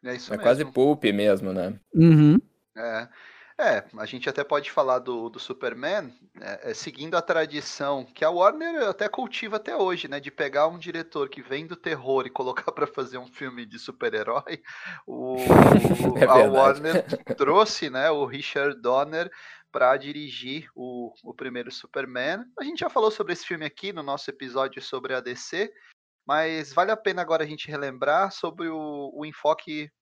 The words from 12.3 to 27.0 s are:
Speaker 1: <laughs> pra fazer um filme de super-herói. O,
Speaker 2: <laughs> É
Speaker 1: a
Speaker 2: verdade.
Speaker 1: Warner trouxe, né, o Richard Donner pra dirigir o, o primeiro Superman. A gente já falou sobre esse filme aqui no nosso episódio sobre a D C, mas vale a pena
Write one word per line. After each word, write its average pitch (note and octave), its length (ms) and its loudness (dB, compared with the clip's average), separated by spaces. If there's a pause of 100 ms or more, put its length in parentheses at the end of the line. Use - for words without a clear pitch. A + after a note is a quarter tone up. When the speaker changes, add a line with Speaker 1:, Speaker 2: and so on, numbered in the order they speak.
Speaker 1:
<laughs> - 40 -12
pra C#3+ 120 -2
fazer B2+ 320 -8
um B2+ 100 -14
filme B2 380 -12
de A#2 140 -18
super-herói. A#2 840 -4 (460)
O, B2+ 560 6 (400)
Speaker 2:
<laughs> - 100 2
É C#3 140 6
Speaker 1:
a C3 100 10
Speaker 2:
verdade. C3+ 460 6
Speaker 1:
Warner E3 180 0 (360)
trouxe, E3 520 2
né, C3+ 220 0
o D3 140 0
Richard C#3 560 -4
Donner D3 500 0 (400)
pra B2+ 240 4
dirigir C#3 800 -10
o, B2 380 -10 (100)
o A#2+ 100 -16
primeiro B2 380 -10
Superman. C3+ 720 -6 (140)
A - 60 -8
gente D#4+ 140 -8
já F4 100 -4
falou A3 200 2
sobre G#3+ 220 -6
esse - 140 -8
filme D#3+ 200 -8
aqui F#3+ 280 -10
no E3 100 -10
nosso C#3 260 -6
episódio C3+ 520 -6
sobre C3 340 -8
a B2+ 60 -4
D B2 120 -8
C, F3 380 -6 (540)
mas D#3 480 -2
vale F#3+ 180 2
a G#3+ 60 0
pena F#3 240 -2